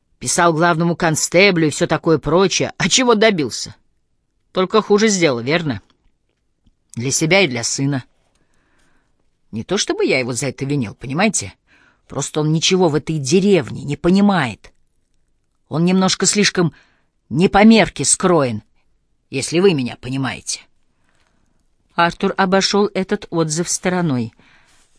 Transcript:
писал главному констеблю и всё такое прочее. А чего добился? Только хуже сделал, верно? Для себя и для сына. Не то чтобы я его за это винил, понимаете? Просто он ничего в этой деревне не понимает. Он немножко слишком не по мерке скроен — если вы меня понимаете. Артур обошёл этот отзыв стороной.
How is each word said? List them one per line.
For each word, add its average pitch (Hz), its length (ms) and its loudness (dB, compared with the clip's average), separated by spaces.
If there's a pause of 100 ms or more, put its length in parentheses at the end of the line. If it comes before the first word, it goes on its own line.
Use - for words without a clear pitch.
(180)
писал 170 340 0
главному 170 440 0
констеблю 170 720 2
и 147 40 0
всё 170 160 -2
такое 160 320 0
прочее. 165 580 0
А 196 120 -2
чего 240 260 2
добился? 190 600 0 (800)
Только 185 300 0
хуже 208 260 2
сделал, 165 320 0
верно? 143 400 -4 (1120)
Для 123 160 -6
себя 165 300 0
и 175 80 2
для 117 160 -6
сына. 139 400 -4 (1500)
Не 107 140 -8
то 190 140 -4
чтобы 403 260 -4
я 170 140 0
его 127 160 -4
за 131 140 -6
это 135 180 -6
винил, 135 280 -4
понимаете? 139 600 -4 (520)
Просто - 340 -6
он 156 120 0
ничего 180 360 2
в 143 60 0
этой 156 240 -4
деревне 143 640 0
не 143 120 -6
понимает. 180 760 0 (960)
Он 160 180 0
немножко 185 400 0
слишком 185 480 0 (560)
не 170 180 2
по 208 160 4
мерке 208 400 4
скроен — 139 580 0 (680)
если 135 300 -4
вы 190 120 4
меня 127 240 -4
понимаете. 131 640 -8 (1300)
Артур 175 420 0
обошёл 196 560 0
этот 190 380 -6
отзыв 165 380 -2
стороной. 160 640 -2 (680)